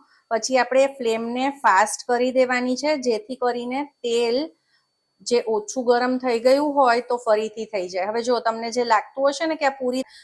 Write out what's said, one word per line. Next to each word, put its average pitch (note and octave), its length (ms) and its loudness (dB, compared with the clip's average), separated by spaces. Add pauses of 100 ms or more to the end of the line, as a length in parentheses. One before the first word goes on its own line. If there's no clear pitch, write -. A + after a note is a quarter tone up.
(300)
પછી A#3 280 0
આપણે B3+ 260 4 (140)
ફ્લેમને A#3 460 -2 (180)
ફાસ્ટ G#3 440 2
કરી B3 260 0
દેવાની B3 440 2
છે, D4 220 0
જેથી B3 440 -4
કરીને B3 380 -2 (220)
તેલ A#3+ 360 0 (880)
જે A#3+ 200 2
ઓછું A3 380 -4
ગરમ B3 340 2
થઈ B3 220 0
ગયું C4+ 340 4
હોય B3 340 4
તો B3 80 -2
ફરીથી A3 500 -2
થઈ F#3 220 -6
જાય. F#3 220 -4
હવે A#3 120 -4
જો A#3 180 0
તમને A3+ 300 -4
જે A#3+ 140 -2
લાગતું C4+ 460 2
હશે D#4+ 160 -4
ને D#4+ 100 -2
કે D4+ 100 -2
આ C4+ 140 0
પૂરી B3+ 240 -2 (200)